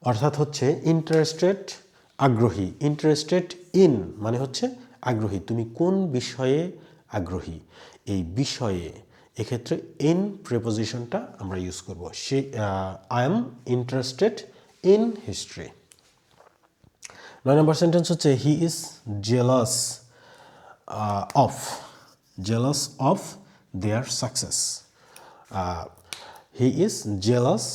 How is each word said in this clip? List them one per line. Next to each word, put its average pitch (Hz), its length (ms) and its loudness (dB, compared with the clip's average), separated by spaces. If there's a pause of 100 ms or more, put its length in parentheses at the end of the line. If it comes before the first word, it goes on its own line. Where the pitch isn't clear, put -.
অর্থাৎ 127 360 0
হচ্ছে 143 480 0
ইন্টারেস্টেড, 160 720 2 (600)
আগ্রহী। 104 640 4
interested 151 720 0 (200)
in 160 280 6 (140)
মানে 110 220 -2
হচ্ছে 135 320 -2 (320)
আগ্রহী, 107 380 0
তুমি 117 340 -4
কোন 190 320 2
বিষয়ে 135 680 -2 (400)
আগ্রহী? 87 480 -6 (460)
এই 101 160 -2
বিষয়ে, 92 680 -4 (440)
এক্ষেত্রে 120 460 -4 (160)
in 175 460 2
প্রিপোজিশনটা 117 840 -2 (120)
আমরা 95 200 -8
ইউজ 90 240 -8
করব। 87 300 -12
সে, 135 460 -4
আহ, 95 560 -4
I 123 140 2
am 220 140 0 (320)
interested 127 680 -2 (440)
in 220 260 6
history। - 580 -10 (1800)
নয় 139 120 8
নম্বর 156 160 6
সেন্টেন্স 170 360 4
হচ্ছে, 151 340 4
he 160 240 4
is 160 40 -2 (500)
jealous, 123 720 2 (920)
আহ, 104 600 0
of, - 60 -2 (920)
jealous 120 440 0 (120)
of 135 180 4 (600)
their 107 220 0 (180)
success। - 600 -4 (720)
আহ, 87 360 -6 (720)
he 127 120 4
is 180 200 2 (280)
jealous 123 440 2 (100)